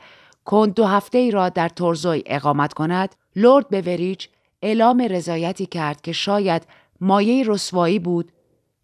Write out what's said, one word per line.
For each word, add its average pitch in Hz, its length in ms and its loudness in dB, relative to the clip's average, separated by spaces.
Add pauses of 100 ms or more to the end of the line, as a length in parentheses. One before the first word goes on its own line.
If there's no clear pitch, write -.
(440)
کند 208 300 2
دو 226 120 2
هفته‌ای 226 440 0
را 190 180 0
در 170 200 -2
تورزوی 170 580 -2
اقامت 143 460 -2
کند، 180 420 -4 (220)
لرد 247 320 6
بوریج 180 580 -4 (360)
اعلام 226 380 2
رضایتی 175 680 -4
کرد 151 340 -6
که 165 120 -8
شاید 190 500 -2 (380)
مایه 202 460 2
رسوایی 185 520 0
بود 170 340 -4 (500)